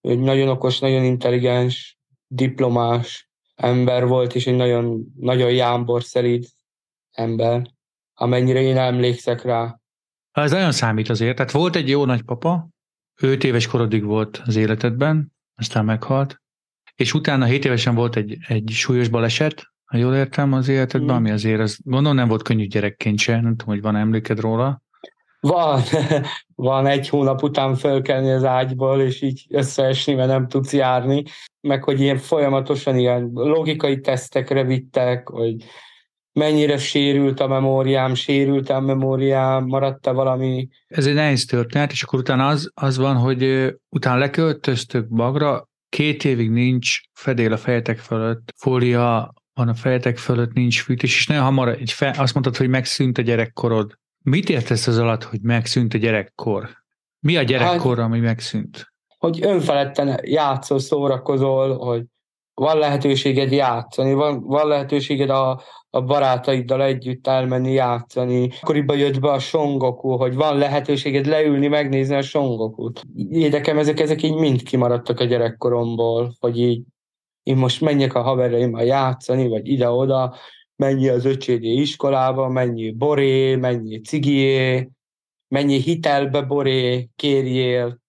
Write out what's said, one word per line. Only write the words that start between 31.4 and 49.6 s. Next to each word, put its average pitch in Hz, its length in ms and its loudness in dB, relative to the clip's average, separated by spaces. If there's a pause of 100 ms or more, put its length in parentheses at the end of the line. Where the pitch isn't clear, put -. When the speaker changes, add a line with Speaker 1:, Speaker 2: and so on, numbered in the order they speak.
Speaker 1:
meg 135 240 -2
hogy 139 160 0
ilyen 139 180 2
folyamatosan 135 800 0
ilyen 123 360 0
logikai 151 680 0
tesztekre 135 640 -2
vittek, 127 640 -2
hogy 117 360 -4 (680)
mennyire 151 460 2
sérült 139 600 2
a 139 60 2
memóriám, 135 680 2
sérült 139 540 0
a 135 120 0
memóriám, 135 840 0
maradt-e 135 460 -2
valami. 131 580 0 (180)
Speaker 2:
Ez 139 200 0
egy 143 80 2
nehéz 143 300 2
történet, 123 460 0
és - 120 -6
akkor - 160 -2
utána 131 280 2
az, 147 280 -2
az 135 220 -2
van, 131 200 2
hogy, 127 260 2
ö, 131 280 2 (180)
utána 127 300 0
leköltöztök 139 880 -2
Bagra, 127 600 0 (200)
két 147 360 -2
évig 120 260 2
nincs 123 500 0 (120)
fedél 117 400 0
a 110 40 0
fejetek 117 420 -2
fölött, 113 580 -6
fólia 120 760 0 (220)
van 120 140 0